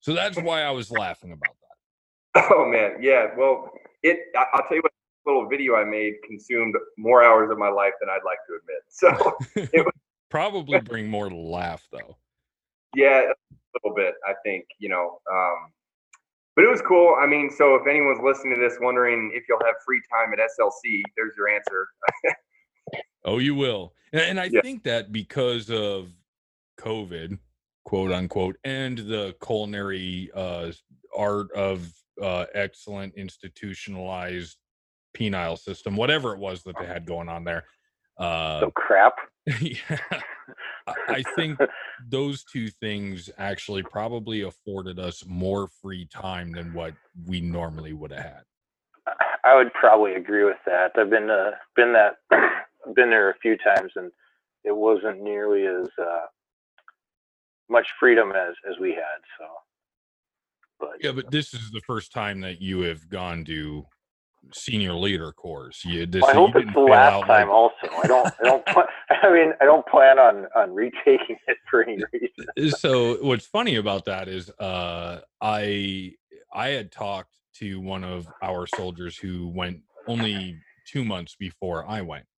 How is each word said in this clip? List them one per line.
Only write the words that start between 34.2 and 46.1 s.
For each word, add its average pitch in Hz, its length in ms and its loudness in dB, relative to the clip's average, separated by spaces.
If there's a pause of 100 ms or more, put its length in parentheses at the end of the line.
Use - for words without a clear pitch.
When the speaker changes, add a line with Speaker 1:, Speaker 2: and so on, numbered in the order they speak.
Speaker 1:
penile 90 420 -4
system, 98 380 -10
whatever 127 360 -2
it 98 60 -12
was 95 260 -10
that 90 140 -16
they 90 80 -12
had 85 200 -12
going 85 220 -10
on 85 160 -12
there. 85 200 -8 (520)
Uh, 80 440 -4
Speaker 3:
So 87 100 -2
crap. 104 460 4 (300)
Speaker 1:
<laughs> 120 140 -6
Yeah. 147 380 -8 (880)
I, - 80 -10 (140)
I 135 140 -4
think 156 380 -6
Speaker 3:
<laughs> - 380 -4
Speaker 1:
those 131 460 -6
two 113 240 -10
things 101 720 -10
actually 98 440 -8
probably 110 600 -8
afforded 92 560 -12
us 90 280 -10
more 92 420 -4 (140)
free 92 240 -12
time 87 460 -12